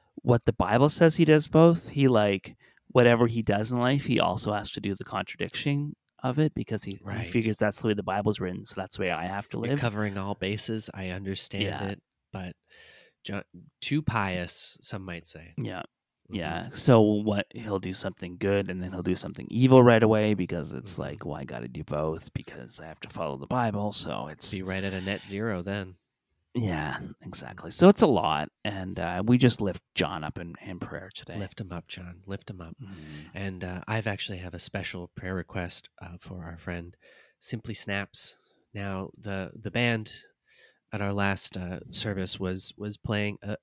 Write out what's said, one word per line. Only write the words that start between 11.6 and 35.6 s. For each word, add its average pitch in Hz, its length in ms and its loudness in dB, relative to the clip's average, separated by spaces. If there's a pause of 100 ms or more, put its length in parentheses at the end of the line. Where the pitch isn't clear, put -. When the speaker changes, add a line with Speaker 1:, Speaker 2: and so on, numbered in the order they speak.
Speaker 1:
Yeah. 80 240 -6
Speaker 2:
it, 101 120 -10 (300)
but 95 240 -10 (680)
John, 101 180 -8 (380)
too 151 200 0
pious, 98 800 -2
some 95 220 -4
might 87 240 -10
say. 85 300 -12
Speaker 1:
Yeah. 104 240 -6
Speaker 2:
Mm-hmm. - 540 -18
Speaker 1:
Yeah. 82 380 -6
So 117 280 8
what, 107 520 2
he'll 107 260 -4
do 95 140 -4
something 90 440 -8
good 98 340 0
and 92 100 -6
then 90 100 -6
he'll 92 120 -6
do 92 100 2
something - 380 -6
evil 127 320 10
right 117 180 10
away 107 320 6
because 85 400 -2
it's 65 200 -10
Speaker 2:
Mm-hmm. - 80 -8
Speaker 1:
like, 69 240 -10
well, 71 100 -8
I 69 80 -10
gotta 60 240 -10
do 76 160 -10
both 80 500 -4
because - 460 -14
I 78 80 -14
have 80 140 -18
to - 80 -12
follow 78 280 -6
the 67 80 -12
Bible. 104 460 -2
So 73 360 -4
it's - 240 -6
Speaker 2:
Be 95 120 -6
right 95 200 -4
at 95 100 -4
a 95 80 -4
net 95 260 -6
zero 101 340 -4
then. 95 340 -6 (600)
Speaker 1:
Yeah, 76 420 -2 (220)
exactly. - 480 -12
So 175 200 8
it's - 120 6
a - 60 8
lot, 80 400 2 (160)
and, 95 340 -6
uh, 90 280 -2
we 123 120 8
just 123 220 6
lift 98 240 -2 (100)
John 80 300 -2
up 76 160 -8
in, 85 160 -10 (100)
in 90 140 -10
prayer 87 340 -10
today. - 240 -12
Speaker 2:
Lift 98 220 -10
him 87 140 -10
up, 85 160 -8
John. 90 380 -14
Lift 98 220 -8
him 90 120 -12
up. 85 200 -14
Speaker 1:
Mm-hmm. 98 120 -14 (400)
Speaker 2:
And, 95 320 -6
uh, 90 240 -6
I've 113 180 0
actually 98 300 -4
have 90 160 -10
a 90 60 -8
special 90 560 -6
prayer 92 200 -6
request, - 540 -6 (120)